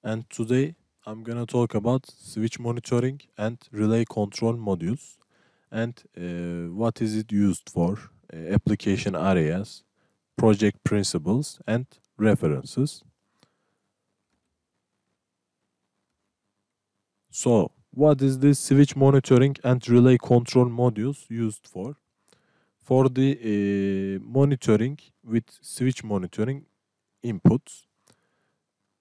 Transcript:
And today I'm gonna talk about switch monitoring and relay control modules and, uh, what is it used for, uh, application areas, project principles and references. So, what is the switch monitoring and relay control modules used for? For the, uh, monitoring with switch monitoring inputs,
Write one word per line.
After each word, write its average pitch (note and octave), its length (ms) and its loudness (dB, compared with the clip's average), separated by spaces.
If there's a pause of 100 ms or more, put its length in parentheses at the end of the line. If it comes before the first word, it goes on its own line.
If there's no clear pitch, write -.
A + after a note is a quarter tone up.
And A2 260 -8
today B2+ 460 -2 (320)
I'm A2 160 -14
gonna A#2 240 -8
talk A#2+ 280 -2
about A#2 360 0
switch - 480 -8
monitoring A#2+ 640 -4 (180)
and A2+ 200 -6 (120)
relay A2 340 0
control A2 500 -4
modules G2+ 640 -6 (540)
and, A#2 320 -6 (140)
uh, F2 580 -8
what A2+ 260 -4
is G#2+ 160 -4
it A2 160 -6
used G2+ 380 0
for, F2+ 280 -2 (340)
uh, - 40 -16 (160)
application G2+ 640 -2
areas, F2+ 680 -2 (540)
project G#2 480 2
principles G2+ 840 -2
and A#2+ 200 -2 (300)
references. G2+ 840 -2 (4000)
So, A2+ 420 2 (180)
what C#3+ 320 2
is C3+ 180 0
the C#3+ 140 6
switch C#3 420 4
monitoring C3+ 680 4
and B2+ 260 0
relay B2 300 6
control B2 480 2
modules A#2+ 640 -4
used A2+ 360 -6
for? A2 300 -12 (840)
For C3 280 2
the, C3 300 2
uh, G2 840 -2
monitoring C3 760 0 (260)
with A2+ 200 -2 (160)
switch - 420 -6
monitoring G#2+ 640 -6 (580)
inputs, - 640 0 (1160)